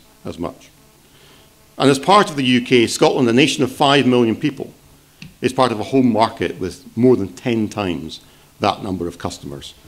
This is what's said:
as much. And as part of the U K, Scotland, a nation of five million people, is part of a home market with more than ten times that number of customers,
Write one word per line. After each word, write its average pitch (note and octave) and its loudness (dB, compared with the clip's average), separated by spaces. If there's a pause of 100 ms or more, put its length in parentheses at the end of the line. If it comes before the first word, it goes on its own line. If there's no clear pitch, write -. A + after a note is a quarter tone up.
(240)
as D#2+ -14
much. - -12 (1120)
And C#3 4
as C#3 4
part G3 2
of D3+ -12
the C#3 -4
U B2 2
K, B2 4
Scotland, D3+ 2
a A2+ 2
nation C3+ 2
of B2+ -2
five C#3 2
million B2 2
people, - -6 (680)
is B2+ 0
part B2+ 0
of G#2+ -4
a G2+ -6
home B2+ 2
market G#2+ -2
with F#2 -10 (100)
more B2 4
than F#2+ -4
ten A2+ -4
times E2 -6 (400)
that G#2 -2
number F#2 -6
of - -12
customers, - -12 (140)